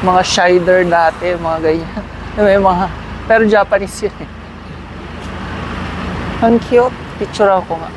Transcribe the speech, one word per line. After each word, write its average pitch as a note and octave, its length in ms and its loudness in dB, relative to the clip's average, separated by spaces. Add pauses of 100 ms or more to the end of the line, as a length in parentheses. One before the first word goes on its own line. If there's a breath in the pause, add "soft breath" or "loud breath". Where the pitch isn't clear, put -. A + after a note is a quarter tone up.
mga F#3 160 4
Shider F3+ 640 4
dati, E3+ 480 2
mga E3 320 -2
ganyan. E3 400 -2 (320)
May G3+ 240 4
mga, F#3 320 2 (320)
pero A3 240 4
Japanese G3+ 560 2
yun G3 160 -2
eh. - 80 -10 (2250)
Ang A3+ 160 4
cute. B3 320 2 (240)
Picture G3+ 320 0 (160)
ko E3 160 -6
nga. D#3+ 160 -10